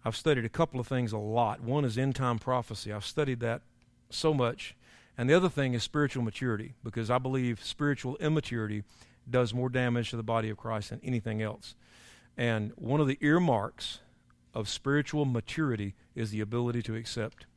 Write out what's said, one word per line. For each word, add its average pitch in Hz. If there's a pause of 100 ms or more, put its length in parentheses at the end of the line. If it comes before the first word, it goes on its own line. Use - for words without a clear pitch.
I've 110
studied 131
a -
couple 156
of 113
things 123
a 110
lot. 110
One 135
is 117
end-time 127
prophecy. 113
I've 107
studied 135
that 117 (480)
so -
much. 123 (440)
And 123
the 151
other 185
thing 131
is 113
spiritual 135
maturity, 113 (100)
because 113
I 123
believe 131
spiritual 143
immaturity 117 (460)
does 120
more 127
damage 120
to 120
the 117
body 113
of 107
Christ 110
than -
anything 110
else. - (640)
And 113
one 143
of 143
the 131
earmarks 147 (560)
of 110
spiritual 147
maturity 117 (200)
is 113
the 107
ability 120
to 113
accept 113 (120)